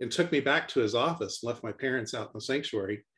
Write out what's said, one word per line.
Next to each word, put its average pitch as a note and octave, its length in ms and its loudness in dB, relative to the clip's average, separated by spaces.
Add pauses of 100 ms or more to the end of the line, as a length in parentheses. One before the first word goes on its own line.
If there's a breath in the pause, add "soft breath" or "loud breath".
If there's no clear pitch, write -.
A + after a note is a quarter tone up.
and A#2 120 -2
took E3+ 180 2
me D3+ 100 4
back C#3+ 280 2
to - 120 2
his G#2+ 140 4
office, B2 480 0
left A#2 220 -4
my A2 80 -6
parents B2+ 420 -2
out A2 140 -6
in - 60 -16
the A2 60 -8
sanctuary, G#2 640 -2 (140)